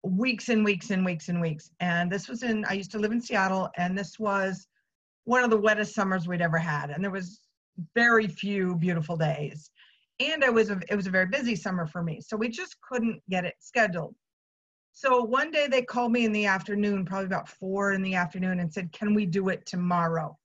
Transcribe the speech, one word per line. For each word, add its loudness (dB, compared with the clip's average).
weeks 0
and 4
weeks 0
and 2
weeks -4
and -2
weeks. -4
And 0
this -4
was -8
in, 0
I -2
used -6
to -4
live 0
in 0
Seattle, 0
and -2
this -8
was -2
one 4
of 2
the 6
wettest 2
summers 0
we'd 0
ever 2
had. -2
And -6
there -2
was -10
very 6
few -2
beautiful 0
days. -4
And 0
it 6
was 4
a, -2
it 2
was -2
a -2
very 4
busy 0
summer -2
for -6
me. -4
So -8
we -2
just -10
couldn't -2
get -2
it -8
scheduled. -2
So 4
one 0
day 2
they 4
called 0
me 4
in 2
the 0
afternoon, 0
probably -4
about -4
four -2
in 0
the -2
afternoon, 0
and -2
said, -6
"Can 0
we 4
do 0
it -4
tomorrow?" 0